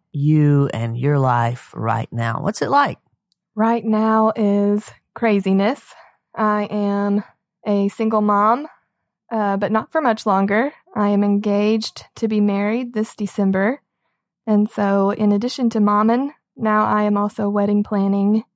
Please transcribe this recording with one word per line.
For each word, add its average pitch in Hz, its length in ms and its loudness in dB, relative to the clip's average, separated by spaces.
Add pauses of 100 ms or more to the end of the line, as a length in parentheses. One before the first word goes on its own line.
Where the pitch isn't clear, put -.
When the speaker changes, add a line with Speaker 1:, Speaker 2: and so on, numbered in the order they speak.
(120)
Speaker 1:
you 147 600 2
and 117 260 -6
your 143 200 0
life 120 560 0
right 110 380 -4
now. 117 280 -4
What's - 220 -6
it - 80 -4
like? 277 280 0 (560)
Speaker 2:
Right 226 300 0
now 220 500 2
is 202 540 0 (260)
craziness. 202 680 0 (520)
I 214 300 0
am 202 600 -2 (420)
a 202 220 0
single 220 340 0
mom, 214 460 2 (640)
uh, 208 280 0
but 202 140 -2
not 220 200 -2
for 320 80 0
much 240 240 -2
longer. 208 480 2 (220)
I 208 140 0
am 202 160 2
engaged 208 800 0 (120)
to 226 120 -4
be 214 120 0
married 208 540 -2
this 220 220 -4
December. 196 640 0 (640)
And 208 240 2
so 196 400 0
in 208 220 0
addition 233 380 0
to 226 100 -2
momming, 214 500 2 (260)
now 214 300 0
I 214 180 0
am 208 120 0
also 208 320 -2
wedding 208 360 0
planning, 202 600 0 (120)